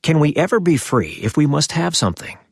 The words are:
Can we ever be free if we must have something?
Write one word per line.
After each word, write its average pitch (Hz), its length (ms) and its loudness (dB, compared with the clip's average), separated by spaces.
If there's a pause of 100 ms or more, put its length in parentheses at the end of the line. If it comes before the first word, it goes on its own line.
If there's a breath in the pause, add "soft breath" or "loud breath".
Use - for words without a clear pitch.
Can 160 180 4
we 151 140 2
ever 196 260 0
be 170 160 2
free 110 460 -2
if 110 140 -2
we 151 100 4
must 147 260 0
have 170 240 -2
something? - 420 -4 (140)